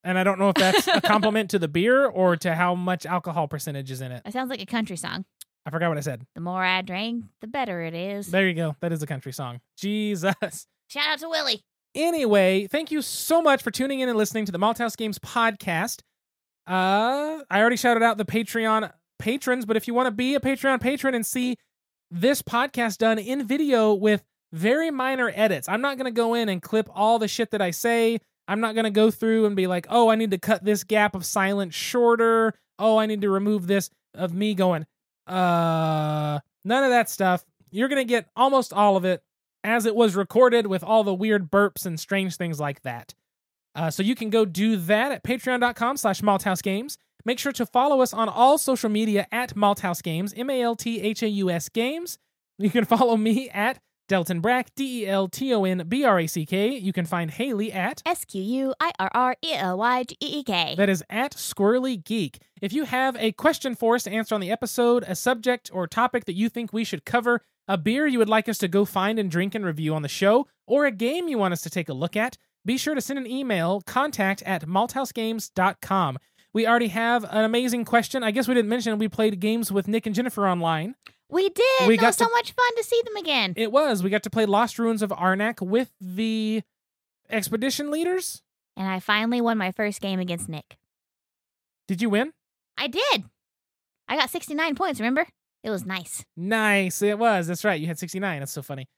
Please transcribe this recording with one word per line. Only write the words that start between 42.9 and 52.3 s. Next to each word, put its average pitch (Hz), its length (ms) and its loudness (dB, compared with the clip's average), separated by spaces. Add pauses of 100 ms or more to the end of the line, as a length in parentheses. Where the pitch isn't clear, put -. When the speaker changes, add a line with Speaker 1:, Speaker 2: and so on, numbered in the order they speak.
Speaker 1:
Uh, 160 160 -2
so 190 120 -4
you 220 120 2
can 220 140 -6
go 220 160 4
do 202 320 2
that 214 360 0
at - 120 -8
patreon 247 360 -2
dot 240 160 0
com 247 200 -2
slash 202 240 0
malthouse 196 420 2
games. 208 360 -4 (260)
Make 240 140 -2
sure 277 140 -4
to 240 120 -2
follow 262 380 4
us 247 100 2
on 220 160 -2
all 262 300 6
social 240 320 0
media 208 400 2
at 240 240 -4
Malthouse 202 480 0
Games, 180 340 -4
M 247 140 -4
A 262 100 0
L 233 160 0
T 226 240 -6
H 208 220 -2
A 220 60 0
U 202 220 0
S 170 180 -4
Games. 294 500 -4 (400)